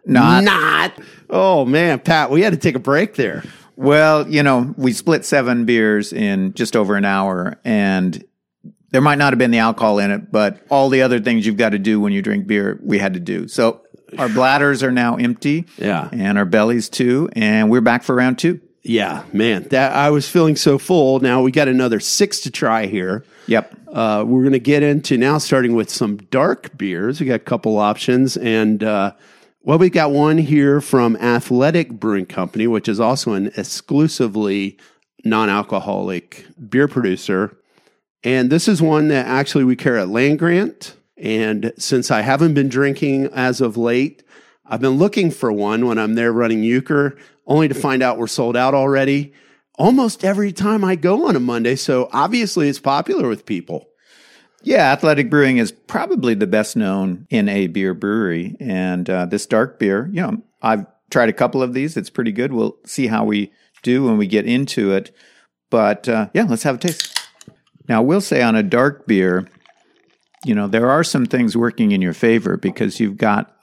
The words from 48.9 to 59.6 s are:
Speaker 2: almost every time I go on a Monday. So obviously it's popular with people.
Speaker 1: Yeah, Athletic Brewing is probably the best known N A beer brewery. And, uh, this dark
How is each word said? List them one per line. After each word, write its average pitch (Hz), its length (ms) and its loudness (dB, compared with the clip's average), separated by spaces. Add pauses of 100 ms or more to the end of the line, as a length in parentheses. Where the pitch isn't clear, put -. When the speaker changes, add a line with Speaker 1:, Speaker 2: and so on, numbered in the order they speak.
Speaker 2:
almost 233 460 2
every 202 260 0
time 208 320 0
I 185 120 0
go 190 320 0
on 226 80 2
a 139 40 0
Monday. 120 360 -2
So 127 360 -2
obviously 180 560 0
it's 135 120 -4
popular 143 500 -2
with 107 160 -6
people. 82 420 -8 (760)
Speaker 1:
Yeah, 180 280 2
Athletic 143 380 0
Brewing 135 280 2
is 113 140 0
probably 208 600 -4
the 104 140 -2
best 107 280 -2
known 95 560 -4
N 104 160 0
A 101 200 -2
beer 92 260 -4
brewery. 98 640 -4
And, 92 500 -6
uh, 92 180 -2
this 98 180 -6
dark 120 340 -2